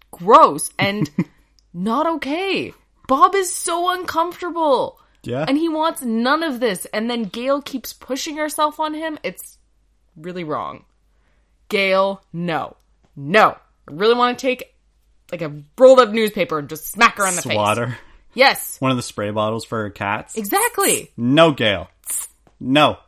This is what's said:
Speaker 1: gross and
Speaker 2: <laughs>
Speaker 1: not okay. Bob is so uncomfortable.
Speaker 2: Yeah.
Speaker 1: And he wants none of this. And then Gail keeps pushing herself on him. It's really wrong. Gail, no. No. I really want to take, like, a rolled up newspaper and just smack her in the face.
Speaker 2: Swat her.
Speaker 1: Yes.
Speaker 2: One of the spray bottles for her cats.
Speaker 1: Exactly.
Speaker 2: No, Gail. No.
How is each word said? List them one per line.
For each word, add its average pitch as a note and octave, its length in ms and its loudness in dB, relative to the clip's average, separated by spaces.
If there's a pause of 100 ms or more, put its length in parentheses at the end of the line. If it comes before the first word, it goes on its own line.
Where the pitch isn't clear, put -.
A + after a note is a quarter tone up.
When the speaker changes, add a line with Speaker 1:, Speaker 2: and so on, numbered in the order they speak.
(120)
Speaker 1:
gross G3+ 680 4
and G3 320 -2 (320)
Speaker 2:
<laughs> - 320 -20
Speaker 1:
not A3 320 -2 (100)
okay. D4 580 -4 (340)
Bob F4 280 4
is F#4 180 -2
so F4 380 -4
uncomfortable. E4 1080 -2 (240)
Speaker 2:
Yeah. C#3+ 240 -4
Speaker 1:
And C4+ 100 2
he E4 120 0
wants D#4+ 320 -2
none B3+ 420 0
of C4 180 -4
this. G#3 320 -2
And A3 160 -4
then A#3 140 -4
Gail B3+ 380 -4
keeps - 320 -12
pushing C#4+ 440 -8
herself D4+ 420 -4
on D#4 140 -4
him. D#4 280 -8
It's - 360 -12 (580)
really F3 300 -10
wrong. G#2 400 -8 (840)
Gail, G3 520 0 (120)
no. E3 420 -6 (400)
No. D#3+ 420 2 (300)
I - 60 -16
really G#3+ 220 2
want A#3+ 220 0
to - 40 -14
take, B3+ 320 -4 (580)
like, E3+ 100 -8
a D3 120 -8 (240)
rolled B3+ 220 10
up A#3 100 6
newspaper G#3 500 -2
and C#3+ 100 -8
just D#3 220 -12
smack A#3 260 2
her G3 100 2
in F3+ 80 -2
the E3 60 -4
face. - 120 -4
Speaker 2:
Swat G#2 240 2
her. A#2+ 200 -4 (360)
Speaker 1:
Yes. - 460 2
Speaker 2:
One C3 120 2
of - 60 0
the A#2 60 -4
spray G#2 280 -6
bottles A2 340 -2
for A2+ 180 -4
her G2+ 60 -6
cats. G2+ 480 -6
Speaker 1:
Exactly. F4 800 -2
Speaker 2:
No, D3 340 4
Gail. G#2 380 -2 (720)
No. C3+ 340 4 (100)